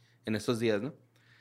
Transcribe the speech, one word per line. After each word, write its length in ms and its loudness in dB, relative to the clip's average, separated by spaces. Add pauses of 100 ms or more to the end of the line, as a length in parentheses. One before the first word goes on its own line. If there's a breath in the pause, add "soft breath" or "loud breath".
(260)
en 100 0
esos 220 0
días, 240 2
¿no? 100 -6 (480)